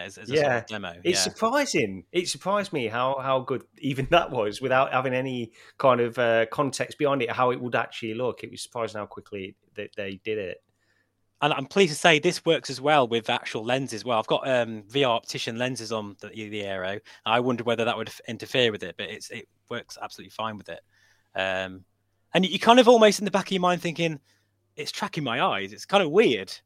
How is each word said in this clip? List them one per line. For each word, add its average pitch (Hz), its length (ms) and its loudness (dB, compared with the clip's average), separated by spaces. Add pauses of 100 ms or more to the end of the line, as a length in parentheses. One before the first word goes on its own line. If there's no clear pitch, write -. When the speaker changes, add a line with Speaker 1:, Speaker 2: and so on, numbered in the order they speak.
Speaker 1:
As, 98 120 -16
as 107 120 -12
a 143 60 2
sort 147 100 4
of 131 60 2
Speaker 2:
Yeah. 113 160 0
Speaker 1:
demo, 98 240 -8 (100)
Speaker 2:
It's 190 160 0
Speaker 1:
yeah. 180 140 -2
Speaker 2:
surprising. 180 800 -2
It's 180 180 -2
surprised 196 420 -4
me 131 140 -2
how, 127 340 -2
how 131 200 2
good 123 240 -6 (140)
even 135 280 -2
<laughs> - 40 -4
that 165 200 4
was 107 300 -2
without 131 320 2
having 127 220 0
any 127 360 -4 (280)
kind 123 220 6
of, 120 180 0
uh, 113 340 4
context 135 460 -2
behind 139 240 2
it, 113 100 -2
how 123 180 2
it 117 100 -2
would 123 140 -6
actually 113 400 -4
look. 117 300 -4
It 110 80 -12
was 107 100 -14
surprising 110 380 -6
how 101 60 -8
quickly 98 500 -12 (180)
that 104 220 -10
they 98 260 -8
did 107 160 -4
it. 92 240 -8 (760)
Speaker 1:
And 147 140 2
I'm 135 120 -8
pleased 196 260 4
to - 60 -8
say 160 220 6
this 165 240 0
works 156 260 0
as 127 100 -10
well 139 280 4
with 113 200 -2
actual 120 360 -2
lenses 127 360 -2
as 101 40 -12
well. 120 140 0
I've 110 100 -2
got, 147 180 0
um, 113 420 0
V 139 140 0
R 120 140 4
optician - 420 -6
lenses 120 320 -4
on 104 300 -6
the, 104 80 -14
the 107 340 -8
Aero. 98 380 -6 (260)
I 117 140 2
wondered 120 260 -2
whether 117 200 0
that 110 100 -2
would 110 140 -8
f-, - 180 -18
interfere 117 420 0
with 98 140 -6
it, 87 120 -10
but 98 140 -10
it's, 101 200 -14
it 110 180 -14 (220)
works - 300 -12
absolutely 95 300 -14
fine 110 280 -6
with 95 100 -20
it. 85 120 -12 (540)
Um, 92 500 -4 (500)
and 185 120 4
you 180 120 -2
kind 233 200 8
of 240 100 10
almost 220 320 8
in 208 40 -4
the 190 80 -2
back 190 140 0
of - 60 -6
your 185 80 0
mind 180 220 2
thinking, 165 380 -4 (560)
"It's 147 160 -10
tracking 170 320 -6
my 123 180 -2
eyes." 196 300 -2
It's 196 140 -16
kind 196 160 4
of 151 100 0
weird. 143 400 4 (140)